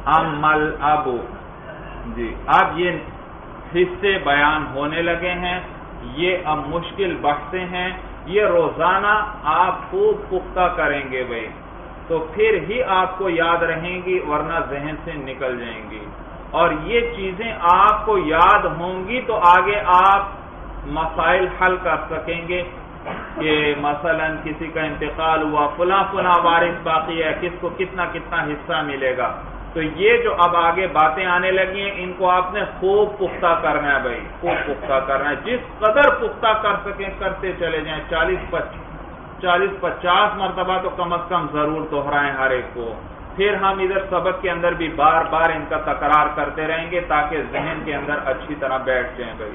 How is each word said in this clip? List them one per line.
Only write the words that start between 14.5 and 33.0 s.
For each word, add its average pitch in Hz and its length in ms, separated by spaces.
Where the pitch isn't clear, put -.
ذہن 143 240
سے 165 100
نکل 131 440
جائیں 110 320
گی۔ 107 140
اور 165 200
یہ 226 160
چیزیں 196 440
آپ 190 460
کو 214 120
یاد 175 460
ہوں 180 440
گی 247 120
تو 226 200
آگے 202 280
آپ 190 420
مسائل 165 600
حل 185 220
کر 160 140
سکیں 170 380
گے 180 140
کہ 151 400
مثلاً 147 640
کسی 156 220
کا 156 140
انتقال 156 640
ہوا، 151 340
فلاں 190 340
فلاں 180 320
وارث 170 400
باقی 165 400
ہے، 156 180
کس 175 200
کو 175 80
کتنا 180 340
کتنا 160 300
حصہ 151 400
ملے 135 340
گا۔ 120 160
تو 165 80
یہ 196 400
جو 208 160
اب 175 180
آگے 180 300
باتیں 156 400
آنے 180 240
لگی 190 300
ہیں، 202 160
ان 180 220
کو 185 120
آپ 185 240
نے 208 60
خوب 196 380